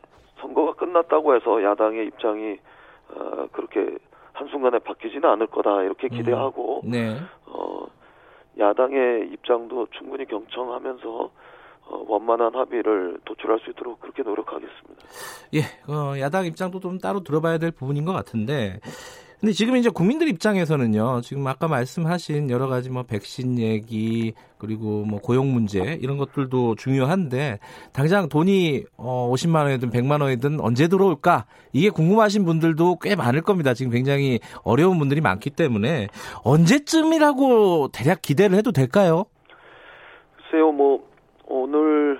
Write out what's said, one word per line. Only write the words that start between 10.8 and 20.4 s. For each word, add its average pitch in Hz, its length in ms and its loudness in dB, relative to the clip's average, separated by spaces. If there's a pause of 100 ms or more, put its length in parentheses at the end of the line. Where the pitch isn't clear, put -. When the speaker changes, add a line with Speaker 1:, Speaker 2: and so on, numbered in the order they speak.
Speaker 1:
어, - 220 -12
원만한 113 460 0
합의를 107 680 -2
도출할 110 360 -4
수 - 100 -16
있도록 - 300 -12
그렇게 - 220 -12
노력하겠습니다. - 800 -10 (520)
Speaker 2:
예, 156 60 0 (320)
어, 143 260 -6
야당 165 280 -2
입장도 180 340 -8
좀 180 180 -8
따로 190 240 -6
들어봐야 160 360 0
될 165 120 -2
부분인 143 340 -6
것 185 80 -4
같은데, 110 680 -4 (600)
근데 208 120 0
지금 226 240 0
이제 240 140 4
국민들 277 380 0
입장에서는요, 139 920 0